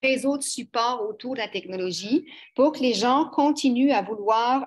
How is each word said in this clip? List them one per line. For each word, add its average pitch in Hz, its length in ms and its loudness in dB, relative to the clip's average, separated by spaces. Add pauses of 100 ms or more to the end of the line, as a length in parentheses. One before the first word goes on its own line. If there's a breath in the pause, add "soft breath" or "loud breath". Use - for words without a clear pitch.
réseau 262 360 0
de 277 40 -12
support 233 640 -4
autour 247 280 -8
de 240 60 -6
la 214 80 -6
technologie 185 760 -4 (300 loud breath)
pour 294 180 4
que - 80 -10
les 247 140 2
gens 247 400 2
continuent 277 580 2
à 208 80 2
vouloir, 220 680 0